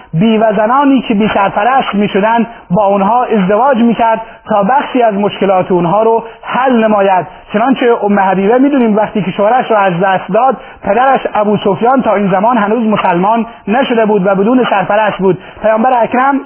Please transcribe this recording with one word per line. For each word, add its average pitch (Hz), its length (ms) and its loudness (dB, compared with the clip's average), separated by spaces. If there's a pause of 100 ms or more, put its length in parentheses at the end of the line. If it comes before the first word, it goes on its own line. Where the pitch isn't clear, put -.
(140)
بی 220 240 2
و 220 160 2
زنانی 254 480 2
که - 120 -2
بی 208 140 0
سرپرست 214 640 0
می‌شدند 208 540 0 (240)
با 202 140 2
اونها 202 380 0
ازدواج 214 540 0
می‌کرد 226 440 0 (280)
تا 208 140 0
بخشی 262 380 0
از 226 120 2
مشکلات 196 580 -2
اونها 180 320 0
رو 226 200 0 (200)
حل 247 400 0
نماید. 196 440 0 (260)
چنانچه 247 320 0 (180)
ام 202 160 0
حبیبه 196 380 2
می‌دونیم 262 380 2
وقتی 214 260 -2
که 180 100 -4
شوهرش 233 400 0
رو 220 60 2
از 196 160 0 (100)
دست 190 300 -2
داد، 240 240 2 (260)
پدرش 247 500 0
ابو 208 240 0
سفیان 226 440 0
تا 208 140 0
این 202 160 0
زمان 208 260 0
هنوز 220 300 0
مسلمان 202 580 0 (220)
نشده 226 380 0
بود 202 220 0
و 202 80 2
بدون 226 340 2
سرپرست 208 480 0
بود. 185 200 0 (240)
پیامبر 226 420 0
اکرم 262 420 0